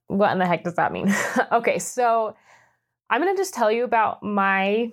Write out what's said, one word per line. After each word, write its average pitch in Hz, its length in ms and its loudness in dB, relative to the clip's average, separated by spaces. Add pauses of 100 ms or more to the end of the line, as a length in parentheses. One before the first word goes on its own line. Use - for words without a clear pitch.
what 196 260 2
in 180 60 0
the 180 60 2
heck 175 180 0
does 170 120 -6
that 160 160 0
mean? 196 220 -2 (200)
<laughs> - 180 0
Okay, 233 280 2
so 226 560 0 (760)
I'm 240 120 2
gonna 370 160 0
just 381 160 -4
tell 226 180 2
you 233 140 0
about 226 360 0
my 202 720 0